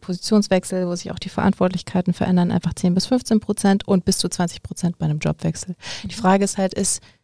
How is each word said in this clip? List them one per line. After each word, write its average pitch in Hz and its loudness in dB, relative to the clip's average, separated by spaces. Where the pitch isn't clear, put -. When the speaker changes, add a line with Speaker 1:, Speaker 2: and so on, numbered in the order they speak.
Speaker 1:
Positionswechsel, 185 0
wo 175 -2
sich 180 -8
auch 180 -8
die - -10
Verantwortlichkeiten 185 0
verändern, 180 2
einfach 175 0
zehn 180 2
bis 190 0
fünfzehn 240 2
Prozent 202 0
und 185 4
bis 190 0
zu 175 -2
zwanzig - -4
Prozent - -4
bei 160 -2
einem 151 0
Jobwechsel. 160 -4
Die 202 -10
Speaker 2:
Mhm. - -8
Speaker 1:
Frage 196 4
ist - -2
halt, 190 0
ist, - -2